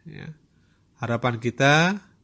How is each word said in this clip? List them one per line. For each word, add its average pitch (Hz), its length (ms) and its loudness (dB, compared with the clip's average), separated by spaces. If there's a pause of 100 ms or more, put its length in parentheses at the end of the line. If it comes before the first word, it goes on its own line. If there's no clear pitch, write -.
ya, 156 240 -16 (720)
harapan 117 400 -2
kita 147 560 2 (280)